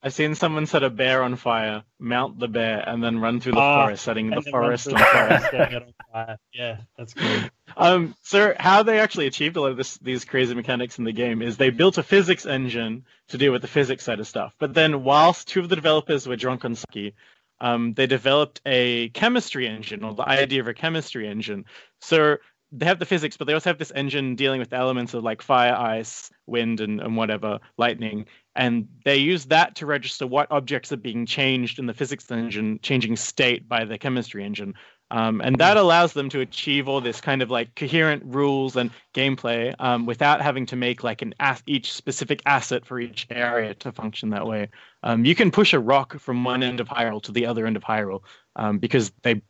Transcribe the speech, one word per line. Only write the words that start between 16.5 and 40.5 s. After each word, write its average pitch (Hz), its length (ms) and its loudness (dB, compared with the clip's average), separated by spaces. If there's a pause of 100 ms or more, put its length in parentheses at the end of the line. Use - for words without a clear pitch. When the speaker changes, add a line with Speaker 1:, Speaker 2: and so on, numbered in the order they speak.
Speaker 1:
on 117 100 -4
sake, 104 400 -12 (460)
um, 117 320 -2
they 131 120 2
developed 135 600 0
a 123 460 0
chemistry 208 580 0
engine, 110 340 -10
or 110 100 -8
the 107 140 -6
idea 135 320 2
of 117 80 -4
a 117 60 -6
chemistry 156 560 -6
engine. 104 340 -8 (380)
So 151 340 4 (400)
they 156 120 -2
have 180 120 2
the 170 60 -4
physics, 156 320 -2
but 143 80 -8
they 147 80 0
also 156 160 0
have 160 80 0
this 156 180 -8
engine 139 400 -4
dealing 135 240 0
with 123 140 -8
elements 127 400 -2
of, 117 100 -6
like, 113 200 -4
fire, 123 320 4
ice, 110 540 -4 (180)
wind, 113 340 -2
and, 107 180 -4
and 113 160 -6
whatever, 107 440 -2 (180)
lightning. 110 480 -2 (300)
And 120 320 0 (180)
they 139 120 4
use 147 280 0
that 156 300 4
to 156 100 -10
register 139 400 -4
what 139 260 0
objects 139 400 -2
are 143 60 -6
being 117 300 -6
changed 131 500 0
in 131 80 -8
the 117 80 -6
physics 139 380 -8
engine, 107 500 -4
changing 117 340 0
state - 540 -2
by 117 160 -2
the 107 140 -8
chemistry 117 440 -6
engine. 101 300 -10 (380)
Um, 113 300 0
and 131 180 2
that 185 180 8
allows 175 360 6
them 139 160 -4
to 139 100 -4
achieve 139 480 -2
all 139 120 0
this 120 220 -6
kind 135 220 0
of, 117 80 -4
like, 117 240 -4
coherent 156 500 0
rules 135 500 0
and 123 140 0 (240)
gameplay, 131 640 -2
um, 120 300 0
without 143 340 2
having 135 260 -2